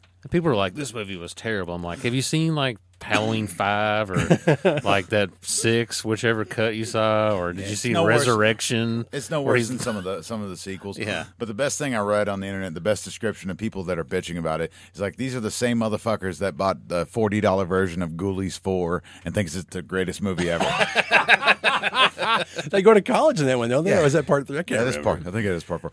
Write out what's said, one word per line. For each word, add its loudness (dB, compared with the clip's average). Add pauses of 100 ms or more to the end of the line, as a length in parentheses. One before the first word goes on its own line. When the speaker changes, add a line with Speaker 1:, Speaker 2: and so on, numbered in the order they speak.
(220)
Speaker 1:
And -18
people 2
are 4
like, 2
"This -8
movie -8
was -10
terrible." -4
I'm -6
like, -6
Have 0
you 0
seen, 0
like, 0 (240)
Halloween 0
Five 0
or, -2
Speaker 2:
<laughs> 2 (180)
Speaker 1:
like, 2
that 2 (120)
Six, 0
whichever 0
cut -2
you -4
saw, 2
or -2
did -8
Speaker 3:
Yeah, -8
Speaker 1:
you -4
Speaker 3:
it's -4
Speaker 1:
see 0
Speaker 3:
no 2
worse. 6
Speaker 1:
Resurrection? 2
Speaker 3:
It's -8
no -2
Speaker 1:
Where 2
Speaker 3:
worse 4
Speaker 1:
he's 0
Speaker 3:
than -6
some -4
of -8
the, -6
some -8
of -8
the -10
sequels. -10
Speaker 1:
Yeah. -4 (120)
Speaker 3:
But -6
the -8
best -2
thing -4
I 0
read 2
on -4
the -6
internet, -6
the -10
best 0
description -6
of -8
people -6
that -2
are -4
bitching -4
about -2
it, -4 (220)
is -12
like, -4
"These -4
are -4
the -4
same 0
motherfuckers -2
that -2
bought -2
the 0
forty 0
dollar 4
version 0
of -4
Ghoulies -4
Four -2 (220)
and -6
thinks 0
it's -8
the -8
greatest -2
movie 0
ever." 0
Speaker 2:
<laughs> 2 (1040)
They 2
go 10
to 8
college 2
in 4
that 4
one, 0
don't 2
they? 2
Speaker 3:
Yeah. 4
Speaker 2:
Or 6
is 4
that 2
part 2
three? -6
I -2
can't 0
Speaker 3:
Yeah, 2
that's 0
Speaker 2:
remember. 0
Speaker 3:
part, -10
I -4
think 0
it 2
is -4
part -4
four. -10